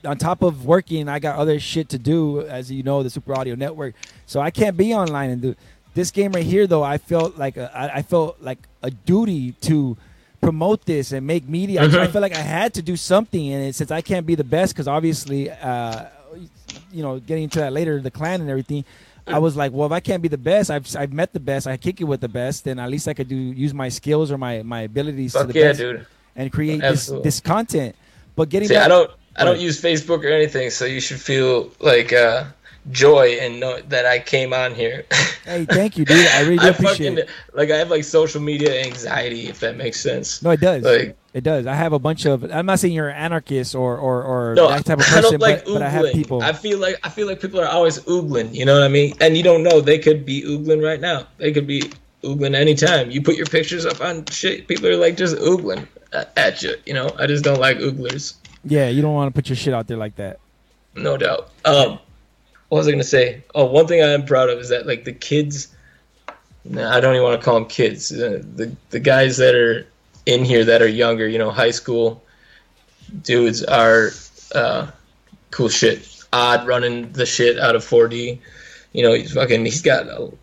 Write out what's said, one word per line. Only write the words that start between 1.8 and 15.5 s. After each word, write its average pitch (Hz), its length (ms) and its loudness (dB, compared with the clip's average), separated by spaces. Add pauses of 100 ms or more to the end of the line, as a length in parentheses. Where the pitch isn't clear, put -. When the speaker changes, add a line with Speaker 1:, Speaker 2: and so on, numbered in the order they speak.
Speaker 1:
to 139 80 -8
do, 147 440 0
as 131 280 -10
you 135 140 -8
know, 139 180 0
the 127 80 -4
Super 139 280 -10
Audio 131 180 -6
Network. 139 380 -8 (320)
So 139 160 -4
I 160 100 -2
can't 202 240 0
be 208 180 0
online 151 360 -2
and 123 120 -6
do 127 140 -4 (380)
this 180 180 -4
game 202 220 -2
right 175 100 -2
here, 196 240 2
though. 160 160 2
I 143 140 -2
felt 165 400 -2
like 139 180 -6
a, 123 180 -12
I, 139 260 -8
I - 20 -6
felt 165 400 -2
like 131 180 -12 (240)
a 131 80 -6
duty 165 680 -2
to 143 340 -2 (460)
promote 170 440 0
this 143 280 -4
and 135 120 -8
make 151 220 -4
media. 180 360 -2
I, - 40 6
Speaker 2:
Mm-hmm. 147 140 6
Speaker 1:
I 180 60 0
felt 202 160 -2
like 185 120 -4
I 156 60 -6
had 165 320 -2
to 196 80 -6
do 170 160 -6
something. 180 560 -2
And 139 160 -6
it, 131 60 -10
since 151 160 -6
I 160 100 -4
can't 180 240 -4
be 165 100 0
the 151 80 -4
best, 160 320 -2
'cause 147 140 -6
obviously, 143 600 -4
uh, 120 560 -8 (840)